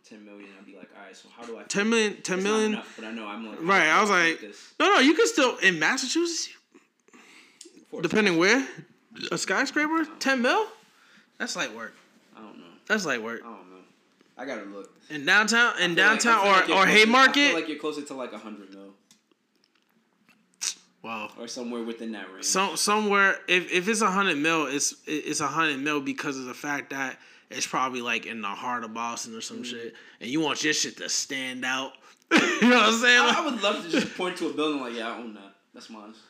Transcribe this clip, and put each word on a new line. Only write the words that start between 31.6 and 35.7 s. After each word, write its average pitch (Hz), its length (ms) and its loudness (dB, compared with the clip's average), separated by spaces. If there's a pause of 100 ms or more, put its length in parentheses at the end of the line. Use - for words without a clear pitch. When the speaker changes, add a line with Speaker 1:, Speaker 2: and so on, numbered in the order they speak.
Speaker 2:
out. 131 280 -6 (360)
<laughs> - 40 2 (280)
You 226 80 6
know 247 80 8
what 220 120 6
I'm 226 100 0
saying? 247 220 6
Speaker 1:
I, 240 60 4
Speaker 2:
Like 233 100 2
Speaker 1:
I 339 80 0
would 240 180 -4
love 208 220 -2
to 339 40 -12
just 269 280 -2
point 175 200 -4
to 165 120 -4
a 135 40 -10
building 147 280 -2
like, 120 140 -8
"Yeah, 113 180 -6
I 104 40 -10
own 113 180 -12
that. 98 180 -20 (200)